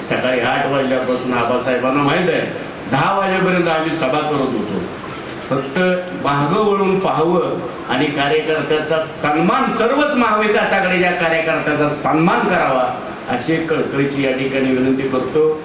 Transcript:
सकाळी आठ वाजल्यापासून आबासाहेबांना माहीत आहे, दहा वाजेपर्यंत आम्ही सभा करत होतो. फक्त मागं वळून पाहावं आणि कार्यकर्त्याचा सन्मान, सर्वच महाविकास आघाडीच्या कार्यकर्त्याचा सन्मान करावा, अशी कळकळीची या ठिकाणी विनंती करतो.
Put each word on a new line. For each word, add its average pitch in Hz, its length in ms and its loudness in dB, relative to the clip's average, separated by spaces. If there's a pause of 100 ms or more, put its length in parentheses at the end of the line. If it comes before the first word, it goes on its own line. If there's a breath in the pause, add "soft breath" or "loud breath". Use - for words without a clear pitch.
सकाळी 127 360 0
आठ 135 260 0
वाजल्यापासून 127 680 0
आबासाहेबांना 123 680 0
माहीत 170 260 2
आहे, 135 120 0 (500)
दहा 165 260 2
वाजेपर्यंत 180 500 2
आम्ही 160 280 0
सभा 139 240 0
करत 139 340 0
होतो. 95 260 -4 (720)
फक्त 135 300 -2 (440)
मागं 147 420 2
वळून 196 340 2
पाहावं 165 600 2 (300)
आणि 131 160 0
कार्यकर्त्याचा 151 960 0
सन्मान, 180 720 0
सर्वच 277 440 2
महाविकास 214 580 2
आघाडीच्या 180 380 2
कार्यकर्त्याचा 160 760 0
सन्मान 160 500 2
करावा, 185 460 2 (440)
अशी 135 260 0 (100)
कळकळीची 139 600 0
या 131 60 0
ठिकाणी 131 400 0
विनंती 131 360 2
करतो. 151 580 0